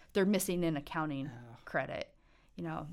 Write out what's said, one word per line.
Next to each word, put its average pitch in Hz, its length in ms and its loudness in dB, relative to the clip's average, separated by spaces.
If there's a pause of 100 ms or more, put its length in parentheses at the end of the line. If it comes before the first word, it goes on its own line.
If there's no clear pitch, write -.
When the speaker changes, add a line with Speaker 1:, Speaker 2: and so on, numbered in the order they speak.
(140)
Speaker 1:
they're 196 120 6
missing 185 380 4
an 165 140 2
accounting 147 500 -2
Speaker 2:
Oh. 120 380 -12
Speaker 1:
credit," - 480 -4 (420)
you 175 80 -8
know? 160 300 -6